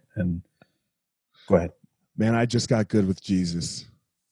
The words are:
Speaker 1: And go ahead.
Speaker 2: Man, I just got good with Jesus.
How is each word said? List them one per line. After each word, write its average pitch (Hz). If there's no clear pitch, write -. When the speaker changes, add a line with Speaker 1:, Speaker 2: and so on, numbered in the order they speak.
Speaker 1:
And 87
go 98
ahead. 85
Speaker 2:
Man, 113
I 117
just 113
got 110
good 104
with 92
Jesus. 87